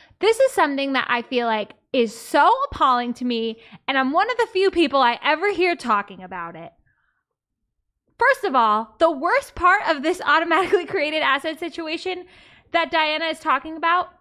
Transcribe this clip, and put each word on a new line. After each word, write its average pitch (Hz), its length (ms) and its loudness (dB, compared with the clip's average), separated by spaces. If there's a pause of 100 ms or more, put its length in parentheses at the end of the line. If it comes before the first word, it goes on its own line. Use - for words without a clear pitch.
(180)
This 440 220 2
is 539 140 4
something 277 400 0
that 254 140 0
I 240 140 0
feel 240 240 -2
like 214 280 -2 (180)
is 226 240 0
so 311 320 2 (220)
appalling 247 460 0
to 247 100 -8
me, 226 340 -4 (280)
and 269 100 -2
I'm 262 140 0
one 381 180 2
of 480 80 -4
the 453 160 2
few 381 160 2
people 277 320 2
I 233 220 2
ever 311 280 2
hear 349 240 0
talking 202 460 -4
about 175 340 -10
it. 160 160 -16 (1500)
First 508 240 2
of 370 100 -2
all, 220 460 2
the 330 100 6
worst 349 460 -2
part 359 340 2
of 285 140 -2
this 330 200 -2
automatically 330 640 0
created 302 380 -2
asset 277 340 -2
situation 339 680 -8 (460)
that 330 180 0
Diana 311 340 0
is 320 140 -4
talking 311 360 -2
about 339 340 0 (120)